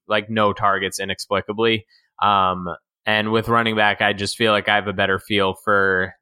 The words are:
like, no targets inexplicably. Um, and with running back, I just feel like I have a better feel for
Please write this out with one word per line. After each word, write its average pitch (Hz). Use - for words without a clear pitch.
like, 107
no 107
targets 98
inexplicably. 104
Um, 92
and 107
with 113
running 117
back, 104
I 104
just 98
feel 110
like 104
I 104
have 101
a 101
better 95
feel 98
for 95